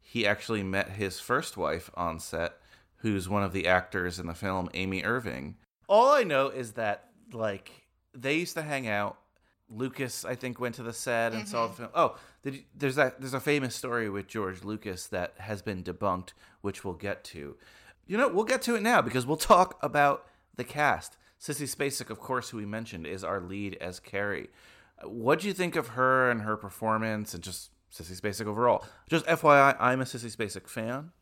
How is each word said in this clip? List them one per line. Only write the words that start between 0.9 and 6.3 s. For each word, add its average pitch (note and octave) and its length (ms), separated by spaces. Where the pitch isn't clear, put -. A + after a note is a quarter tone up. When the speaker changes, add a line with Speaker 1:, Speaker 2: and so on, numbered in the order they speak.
Speaker 1:
his G2 280
first - 380
wife E2 380
on E2 260
set, E2 340
who's G2 280
one G2+ 140
of F#2 100
the F2 140
actors F2+ 520
in F2 80
the E2+ 80
film, F#2 400
Amy F#2+ 280
Irving. F#2 540
All A3+ 220
I C#4+ 120
know C#3 260